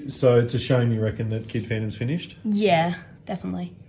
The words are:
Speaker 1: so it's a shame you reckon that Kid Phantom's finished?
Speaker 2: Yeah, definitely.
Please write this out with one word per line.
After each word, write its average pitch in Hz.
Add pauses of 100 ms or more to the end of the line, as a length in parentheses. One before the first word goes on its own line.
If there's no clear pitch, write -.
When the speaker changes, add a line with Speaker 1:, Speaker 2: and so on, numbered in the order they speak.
Speaker 1:
so 123
it's 117
a 123
shame 120
you 110
reckon 110
that 110
Kid 113
Phantom's 110
finished? 147
Speaker 2:
Yeah, 185 (320)
definitely. 180 (160)